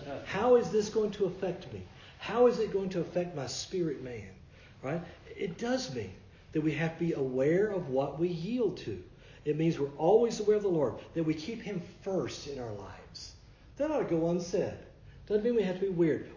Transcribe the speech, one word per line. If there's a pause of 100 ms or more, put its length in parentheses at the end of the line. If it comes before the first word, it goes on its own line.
(260)
How
is
this
going
to
affect
me? (360)
How
is
it
going
to
affect
my
spirit
man? (540)
Right? (340)
It
does
mean (400)
that
we
have
to
be
aware
of
what
we
yield
to. (440)
It
means
we're
always
aware
of
the
Lord, (180)
that
we
keep
Him (220)
first
in
our
lives. (460)
That
ought
to
go
unsaid. (500)
Doesn't
mean
we
have
to
be
weird.